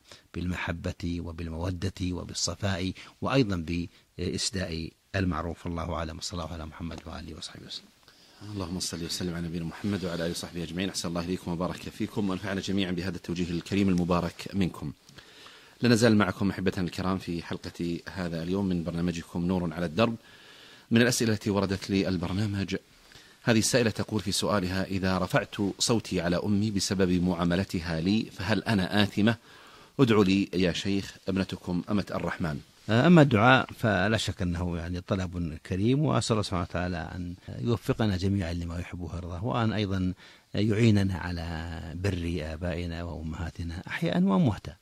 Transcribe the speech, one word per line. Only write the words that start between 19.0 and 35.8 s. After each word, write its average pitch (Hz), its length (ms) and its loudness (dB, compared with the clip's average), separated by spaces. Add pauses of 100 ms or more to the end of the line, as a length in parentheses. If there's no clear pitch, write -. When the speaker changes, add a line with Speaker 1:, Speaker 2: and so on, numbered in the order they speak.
Speaker 2:
نور 87 280 0
على 87 120 -2
الدرب، 113 300 2 (760)
من 117 120 8
الأسئلة 117 300 4
التي 104 180 0
وردت 98 400 0
للبرنامج. 95 840 0 (640)
هذه 113 160 6
السائلة 117 320 4
تقول 104 300 -4
في 95 120 -2
سؤالها: 95 520 0
"إذا 92 340 0
رفعت 98 360 0 (240)
صوتي 104 420 0
على 87 160 2
أمي 104 340 2
بسبب 92 520 2
معاملتها 87 800 0
لي، 101 320 2
فهل 95 320 -2
أنا 101 380 2
آثمة؟ 104 340 4 (640)
ادعوا 110 240 8
لي 95 300 4
يا 87 180 4
شيخ، 98 440 -2 (120)
ابنتكم 92 640 -2
أمة 101 200 0
الرحمن". 85 500 -4 (300)
Speaker 1:
أما 151 320 8
الدعاء 123 440 6 (120)
فلا 104 380 2
شك - 260 -4
أنه 87 340 -2
يعني 87 240 -6
طلب 87 640 -4
كريم، 113 340 2